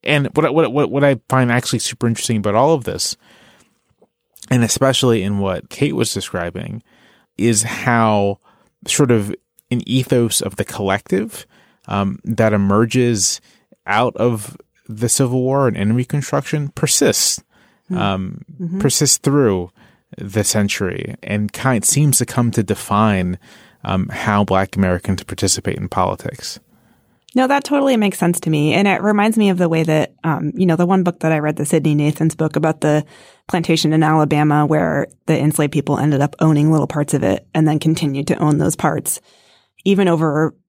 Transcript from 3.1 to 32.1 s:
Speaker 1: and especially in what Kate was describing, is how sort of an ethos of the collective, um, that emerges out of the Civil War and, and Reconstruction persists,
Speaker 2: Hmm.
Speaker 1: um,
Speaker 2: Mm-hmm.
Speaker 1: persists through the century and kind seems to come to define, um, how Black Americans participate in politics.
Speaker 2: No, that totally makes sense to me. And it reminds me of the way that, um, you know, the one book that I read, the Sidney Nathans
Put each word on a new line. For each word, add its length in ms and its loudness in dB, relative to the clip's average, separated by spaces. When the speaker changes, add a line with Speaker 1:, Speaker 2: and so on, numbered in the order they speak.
Speaker 1:
and 120 4
especially 600 2
in 160 -2
what 320 -4
Kate 240 -2
was 180 -2
describing, 720 -8
is 280 0
how 760 0
sort 240 2
of 240 2
an 180 -2
ethos 520 0
of 160 -8
the 80 -4
collective, 840 -4
um, 360 -4
that 300 0
emerges 880 0
out 300 2
of 380 -2
the 220 -4
Civil 320 0
War 260 2
and, 80 0
and 200 0
Reconstruction 760 -2
persists, 720 0
Speaker 2:
Hmm. 100 -4
Speaker 1:
um, 440 -4
Speaker 2:
Mm-hmm. 200 -6
Speaker 1:
persists 380 0
through 540 2
the 260 -4
century 800 -2
and 280 -2
kind 320 -2
seems 360 2
to 60 0
come 260 0
to 120 0
define, 720 0
um, 260 -2
how 340 0
Black 320 0
Americans 480 0
participate 540 -4
in 120 -6
politics. 680 -4
Speaker 2:
No, 120 2
that 180 0
totally 320 0
makes 200 0
sense 220 0
to 100 -4
me. 240 2
And 140 2
it 160 0
reminds 340 2
me 120 4
of 80 2
the 100 2
way 160 0
that, 400 0
um, 320 -2
you 100 2
know, 120 4
the 80 4
one 180 2
book 160 -2
that 140 0
I 60 0
read, 180 -2
the 80 -2
Sidney 280 2
Nathans 400 2